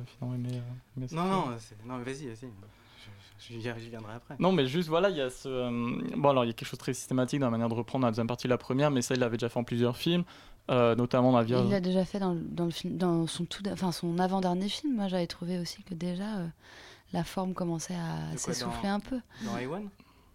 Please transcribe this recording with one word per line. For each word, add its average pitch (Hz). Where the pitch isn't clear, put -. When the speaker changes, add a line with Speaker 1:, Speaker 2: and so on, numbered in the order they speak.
Speaker 1:
finalement 127
aimé, 123
euh, 123
aimé 131
ce 135
Speaker 2:
Non, 165
Speaker 1:
film. 190
Speaker 2:
non, 143
c'est... 110
non, 127
mais 123
vas-y, 135
vas-y. 113
J'y 117
viens-, 113
j'y 117
viendrai 110
après. -
Speaker 1:
Non, 180
mais 143
juste, 156
voilà, 175
il 175
y 147
a 127
ce, -
euh, 123
bon, 143
alors, 127
il 117
y -
a -
quelque -
chose -
de -
très 131
systématique 127
dans 135
la 120
manière 113
de 113
reprendre 120
la 117
deuxième 113
partie 120
de 127
la 120
première, 139
mais 131
ça, 131
il 127
l'avait 120
déjà 117
fait -
en 120
plusieurs 120
films, 175
euh, 120
notamment 123
dans 123
La 117
Vierge. 123
Speaker 3:
Il -
l'a 190
déjà 185
fait 202
dans 190
le, 165
dans 170
le 170
film, 170
dans 170
son 175
tout, -
enfin, 180
son 170
avant-dernier 185
film. 269
Moi, 202
j'avais 180
trouvé 175
aussi 175
que 185
déjà, 180
euh, 170
la 175
forme 185
commençait 170
à 160
Speaker 2:
De 156
quoi, -
Speaker 3:
s'essouffler 120
Speaker 2:
dans, 202
Speaker 3:
un 208
peu. 254
Speaker 2:
dans 117
A 120
one ? 196